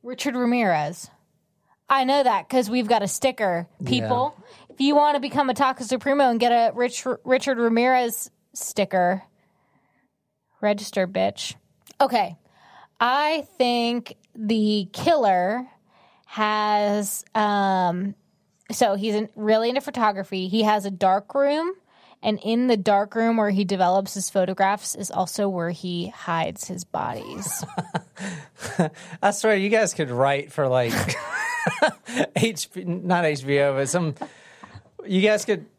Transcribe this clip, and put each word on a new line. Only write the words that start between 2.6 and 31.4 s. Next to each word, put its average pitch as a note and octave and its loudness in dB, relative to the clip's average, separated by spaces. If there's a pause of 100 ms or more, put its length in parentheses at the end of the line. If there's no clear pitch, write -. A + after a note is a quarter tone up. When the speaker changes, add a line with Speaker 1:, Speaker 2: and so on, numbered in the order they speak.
Speaker 1:
we've A#3 0
got A3+ 4
a G3 -2
sticker, G3 -2 (120)
Speaker 2:
Yeah. C3 -6
Speaker 1:
people. B3 0 (340)
If - -8
you C#4+ 4
wanna D4 4
become C4+ 0
a B3 0
Taco C4 0
Supremo C4+ 2
and A#3 0
get A#3+ 4
a A#3 4
Rich-, A#3+ -4 (180)
Richard B3+ 0
Ramirez A#3 2 (240)
sticker, F#3+ 0 (1400)
register, G#3 -2
bitch. F#3+ -2 (480)
Okay. G#3 0 (640)
I D4 0 (140)
think A#3+ 0 (180)
the G#3+ 0
killer A3+ 2 (580)
has, G#3 0 (120)
um, G3 0 (560)
so G#3+ 2
he's G#3 -2
in, G#3+ -2
really A3 2
into C4 -2
photography. G3+ -2
He G#3+ 0
has G#3+ 2
a G3+ -4
dark F#3+ 0
room, D4 0 (500)
and G#3+ -2
in A#3 0
the A#3+ 2
dark G3+ 2
room A3+ 2
where G#3 2
he G3+ 2
develops F#3+ 2
his G3 -6
photographs F#3+ 0
is G3 -10
also F#3 -2
where F3 -4
he F3 -6
hides E3 -6
his F3+ -10
bodies. - -8 (800)
Speaker 2:
<laughs> - -6
I G3 6
swear, G#3+ 2
you G3 0
guys A3 2
could D3 -2
write C#3 0
for, C#3+ 0
like, B2 2 (720)